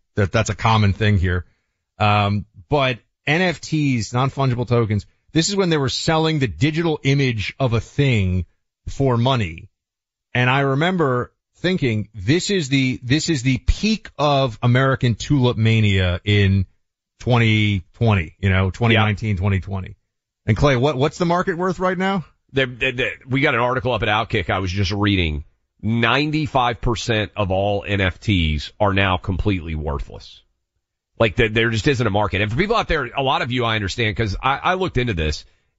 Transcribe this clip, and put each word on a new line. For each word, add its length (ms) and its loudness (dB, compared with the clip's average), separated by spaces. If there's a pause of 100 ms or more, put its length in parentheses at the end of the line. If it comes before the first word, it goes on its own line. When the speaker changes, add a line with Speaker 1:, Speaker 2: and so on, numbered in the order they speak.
(160)
Speaker 1:
that, 160 0
that's 180 0
a 40 -4
common 380 2
thing 240 2
here. 300 0 (520)
Um, 460 2 (240)
but 300 0 (260)
N 160 2
F 200 0
Ts, 520 -2
non-fungible 540 0
tokens, 400 0 (260)
this 160 2
is 60 -4
when 160 2
they 80 2
were 100 0
selling 520 0
the 80 0
digital 560 0
image 540 0
of 140 0
a 80 2
thing 640 0 (420)
for 300 0
money. 540 -2 (640)
And 160 2
I 100 2
remember 720 0 (240)
thinking, 560 -2
this 380 0
is 180 0
the, 340 0
this 280 0
is 120 0
the 140 2
peak 640 0
of 440 0
American 520 2
tulip 420 2
mania 680 2
in 440 2 (540)
twenty 600 2 (120)
twenty, 440 0
you 120 0
know, 200 2
twenty 260 2
nineteen, 400 0
Speaker 2:
Yeah. 40 -4
Speaker 1:
twenty 200 0
twenty. 360 -10 (480)
And 100 2
Clay, 220 4
what, 220 0
what's 180 0
the 80 -2
market 320 0
worth 220 -2
right 180 -2
now? 300 -2 (260)
Speaker 2:
They, 140 0
they, 260 -4
they, 200 -2 (140)
we 140 -2
got 140 2
an 60 0
article 320 0
up 100 -2
at 60 -2
Outkick 420 -2
I 80 0
was 120 -4
just 220 -2
reading. 520 0 (360)
Ninety-five 1040 0
percent 520 -2
of 160 -2
all 360 -2
N 160 -2
F 180 -2
Ts 580 0
are 140 2
now 240 2
completely 580 -4
worthless. 680 -8 (760)
Like, 180 0
there, 120 2
there 220 0
just 180 0
isn't 180 2
a 40 0
market. 320 0
And 80 -2
for 80 -2
people 180 0
out 120 -2
there, 180 -2
a 160 -6
lot 180 0
of 100 -4
you, 140 -2
I 120 -2
understand, 380 -2
'cause 280 -2
I, 160 0
I 160 -2
looked 240 -4
into 160 -2
this. 320 -4 (320)